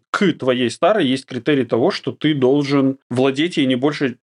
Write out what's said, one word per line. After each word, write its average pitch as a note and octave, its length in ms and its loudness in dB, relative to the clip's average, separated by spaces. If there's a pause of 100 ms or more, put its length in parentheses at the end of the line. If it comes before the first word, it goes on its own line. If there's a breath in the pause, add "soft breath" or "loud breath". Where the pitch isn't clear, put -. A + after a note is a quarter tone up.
(120)
к F#3+ 220 0
твоей B2+ 360 0
старой F3 380 0
есть C3 180 -2
критерий C3+ 400 0
того, B2 240 0
что - 220 -6
ты D3+ 240 -2
должен C3+ 640 2 (120)
владеть C3+ 480 0
ей D3 80 2
не C3 100 2
больше, C#3 460 -2